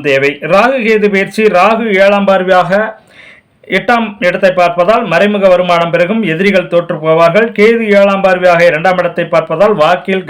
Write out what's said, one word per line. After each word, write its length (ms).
தேவை. 240
ராகு 320
கேது 300
பயிற்சி. 280
ராகு 300
ஏழாம் 260
பார்வையாக 500
எட்டாம் 280
இடத்தை 340
பார்ப்பதால் 520
மறைமுக 420
வருமானம் 400
பெருகும், 280
எதிரிகள் 400
தோற்று 300
போவார்கள். 440
கேது 260
ஏழாம் 280
பார்வையாக 440
இரண்டாம் 320
இடத்தை 320
பார்ப்பதால் 480
வாக்கில் 480